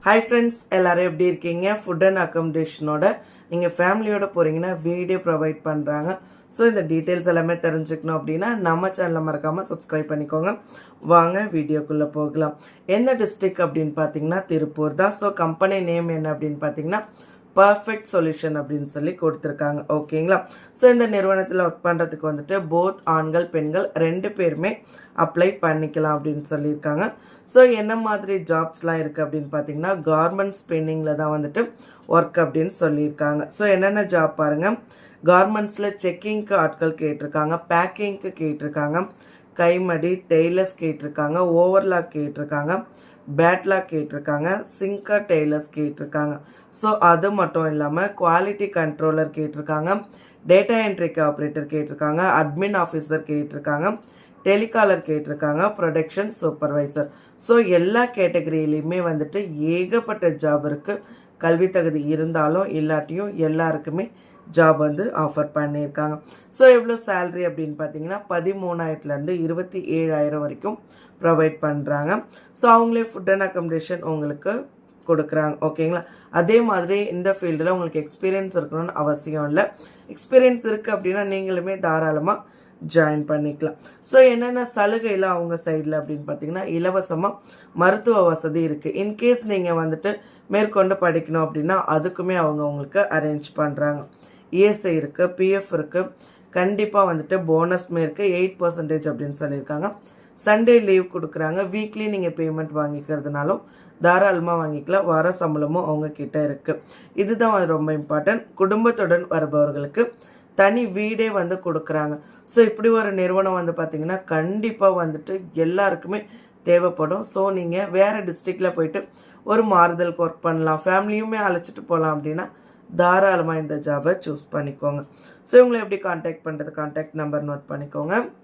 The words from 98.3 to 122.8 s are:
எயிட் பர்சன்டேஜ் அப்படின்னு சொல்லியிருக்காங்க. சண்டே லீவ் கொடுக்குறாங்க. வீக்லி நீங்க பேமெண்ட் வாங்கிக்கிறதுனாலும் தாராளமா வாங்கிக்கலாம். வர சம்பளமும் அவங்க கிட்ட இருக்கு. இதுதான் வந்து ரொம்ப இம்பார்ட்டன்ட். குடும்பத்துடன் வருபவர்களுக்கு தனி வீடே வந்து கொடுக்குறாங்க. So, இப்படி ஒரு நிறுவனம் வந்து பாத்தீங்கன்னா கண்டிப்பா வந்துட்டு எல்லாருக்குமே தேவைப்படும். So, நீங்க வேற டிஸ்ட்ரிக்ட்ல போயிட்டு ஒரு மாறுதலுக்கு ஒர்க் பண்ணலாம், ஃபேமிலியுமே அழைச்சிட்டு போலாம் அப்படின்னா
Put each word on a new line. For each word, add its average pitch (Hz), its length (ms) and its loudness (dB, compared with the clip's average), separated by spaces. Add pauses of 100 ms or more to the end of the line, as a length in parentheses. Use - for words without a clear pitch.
எயிட் 185 200 -2
பர்சன்டேஜ் 156 500 -2
அப்படின்னு 143 300 -8
சொல்லியிருக்காங்க. 147 480 -4 (560)
சண்டே 226 320 6 (120)
லீவ் 185 260 4
கொடுக்குறாங்க. 160 460 -4 (120)
வீக்லி 214 420 -6
நீங்க 180 240 -2
பேமெண்ட் 156 420 -4
வாங்கிக்கிறதுனாலும் 147 800 -4 (460)
தாராளமா 175 540 4
வாங்கிக்கலாம். 156 540 -2
வர 156 120 2 (140)
சம்பளமும் 156 480 -2
அவங்க 151 200 -2 (120)
கிட்ட 147 180 -6 (100)
இருக்கு. 143 240 -6 (500)
இதுதான் 220 340 2
வந்து 170 180 2
ரொம்ப 151 160 -2 (100)
இம்பார்ட்டன்ட். 151 440 0 (160)
குடும்பத்துடன் 190 760 2
வருபவர்களுக்கு 147 720 0 (560)
தனி 208 220 4 (140)
வீடே 214 320 -2 (120)
வந்து 175 160 -2 (100)
கொடுக்குறாங்க. 156 480 -2 (380)
So, - 60 4 (120)
இப்படி 220 180 0 (120)
ஒரு 208 200 -2
நிறுவனம் 185 400 2
வந்து 170 180 -2
பாத்தீங்கன்னா 160 400 -4 (160)
கண்டிப்பா 196 540 0 (140)
வந்துட்டு 156 340 -6 (280)
எல்லாருக்குமே 185 560 0 (480)
தேவைப்படும். 175 640 2
So, 196 120 0 (160)
நீங்க 170 180 -4 (180)
வேற 202 180 4 (140)
டிஸ்ட்ரிக்ட்ல 180 480 -2
போயிட்டு 165 240 -2 (520)
ஒரு 226 100 4 (100)
மாறுதலுக்கு 170 540 4
ஒர்க் - 200 -8
பண்ணலாம், 160 380 0
ஃபேமிலியுமே 214 600 0
அழைச்சிட்டு 175 420 -4
போலாம் 160 280 0
அப்படின்னா 151 300 -6 (540)